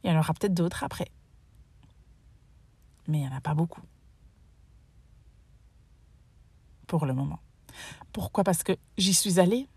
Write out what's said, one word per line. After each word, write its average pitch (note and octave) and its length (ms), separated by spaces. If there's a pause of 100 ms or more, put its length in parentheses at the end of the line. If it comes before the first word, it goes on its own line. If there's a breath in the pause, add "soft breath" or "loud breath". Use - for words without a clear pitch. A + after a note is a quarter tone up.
Il F#3+ 80
y E3 40
en D#3+ 40
aura D#3+ 140
peut-être G3 220
d'autres E3+ 300
après. - 240 (2000)
Mais D#3 120
il - 40
n'y C3+ 60
en C3+ 80
a C3 40
pas D3+ 140
beaucoup. E3 280 (3000)
Pour D#3+ 180
le C3 80
moment. C#3 280 (720 loud breath)
Pourquoi ? G3 320
Parce F3+ 180
que F#3 140 (200)
j'y F#3+ 160
suis F#3 260
allée. A3 380